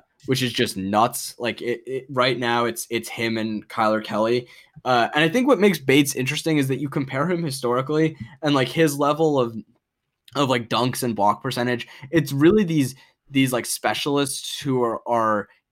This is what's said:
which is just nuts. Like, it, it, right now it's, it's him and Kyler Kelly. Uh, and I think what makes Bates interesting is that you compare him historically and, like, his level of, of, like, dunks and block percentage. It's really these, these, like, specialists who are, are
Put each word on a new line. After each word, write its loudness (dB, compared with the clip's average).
which -2
is -2
just -2
nuts. 0
Like, -6
it, -4
it, -8
right 2
now 0
it's, -6
it's -4
him -4
and -6
Kyler 0
Kelly. -2
Uh, 2
and 4
I 4
think 0
what 6
makes 4
Bates 4
interesting -2
is 2
that -2
you -6
compare -4
him -2
historically -2
and, 2
like, 2
his 0
level 2
of, -2
of, 0
like, -2
dunks 0
and -2
block 2
percentage. -4
It's 0
really 6
these, 0
these, 2
like, -2
specialists -2
who 0
are, -4
are 2